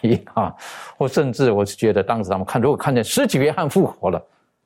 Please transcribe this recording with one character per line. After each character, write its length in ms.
应 200
啊？ 180
或 100
甚 260
至 200
我 120
是 120
觉 160
得 100
当 220
时 60
他 60
们 80
看， 160
如 80
果 80
看 160
见 120
施 240
洗 100
约 140
翰 180
复 160
活 240
了， 160